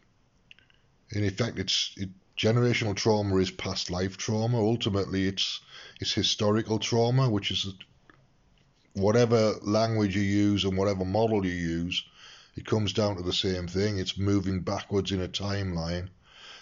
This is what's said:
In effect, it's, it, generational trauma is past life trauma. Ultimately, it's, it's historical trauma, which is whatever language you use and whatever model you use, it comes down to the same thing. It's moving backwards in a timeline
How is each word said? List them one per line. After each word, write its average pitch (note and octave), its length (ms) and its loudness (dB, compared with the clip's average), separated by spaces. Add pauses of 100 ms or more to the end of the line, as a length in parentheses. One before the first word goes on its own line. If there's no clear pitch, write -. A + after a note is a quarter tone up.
(1120)
In G#2 140 -2
effect, G2+ 340 -2
it's, - 380 -4
it, - 140 -8 (260)
generational A#2 580 2
trauma G#2 420 2
is F#2 140 4
past - 400 -6
life F#2+ 260 -4
trauma. A2+ 420 0
Ultimately, G2 680 0
it's, - 340 -4 (400)
it's - 120 -4
historical G#2+ 680 0
trauma, A#2+ 520 2
which G2+ 200 0
is F#2+ 240 -4 (1160)
whatever A2 720 4
language G#2+ 540 2
you G#2 60 2
use G2+ 420 4
and F#2+ 120 0
whatever F#2+ 280 0
model G#2+ 400 2
you F2+ 80 0
use, E2+ 520 -2 (520)
it - 100 -12
comes G#2+ 260 0
down G#2 240 0
to F2+ 60 -8
the F2+ 100 -2
same F#2 340 -2
thing. G2 320 -2
It's F#2 200 -6
moving F#2+ 420 2
backwards F2+ 520 -2
in F#2+ 80 0
a F2+ 80 -4
timeline F2+ 800 -4 (540)